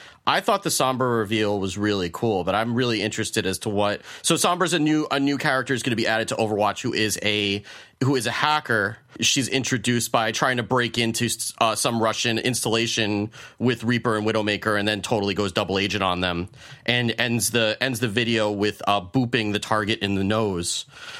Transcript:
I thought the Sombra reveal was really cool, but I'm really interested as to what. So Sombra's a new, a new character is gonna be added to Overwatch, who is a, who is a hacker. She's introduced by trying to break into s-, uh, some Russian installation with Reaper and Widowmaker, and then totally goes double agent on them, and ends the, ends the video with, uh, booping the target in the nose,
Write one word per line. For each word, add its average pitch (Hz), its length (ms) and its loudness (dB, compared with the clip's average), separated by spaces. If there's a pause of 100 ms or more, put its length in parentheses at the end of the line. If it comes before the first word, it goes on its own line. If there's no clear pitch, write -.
(260)
I 151 140 2
thought 202 240 0
the 160 60 -2
Sombra 127 500 2
reveal 104 400 0
was 95 180 -2
really 104 320 0
cool, 98 360 0
but 98 100 2
I'm 117 180 0
really 117 280 0
interested 107 440 -2
as 92 140 -2
to 113 100 -6
what. 104 300 0 (220)
So - 140 2
Sombra's 175 380 2
a 170 60 2
new, 151 320 2
a 139 80 2
new 139 180 0
character 131 360 0
is 117 100 -2
gonna 117 140 0
be 113 100 0
added 113 220 0
to 120 80 -4
Overwatch, 104 440 0
who - 120 -4
is 107 280 0
a, 104 400 0 (400)
who 131 140 2
is 117 100 -2
a 117 60 -2
hacker. 117 640 0 (240)
She's 110 300 0
introduced 120 640 0
by 117 180 2
trying 131 240 0
to 120 80 -2
break 120 340 0
into 113 280 0
s-, - 340 -4
uh, 110 160 2
some 117 260 0
Russian 113 380 0
installation 110 920 0 (280)
with 120 240 0
Reaper 117 320 0
and 107 100 0
Widowmaker, 107 540 0
and 101 80 0
then 104 140 0
totally 101 320 0
goes 98 180 -2
double 98 260 0
agent 98 260 0
on 90 180 0
them, 90 260 -2 (380)
and 120 320 2
ends 117 340 0
the, 113 300 2
ends 127 180 -2
the 123 80 0
video 110 420 2
with, 104 380 0
uh, 101 140 4
booping 117 500 0
the 101 80 0
target 107 400 0
in 98 160 0
the 98 80 0
nose, 101 600 0 (340)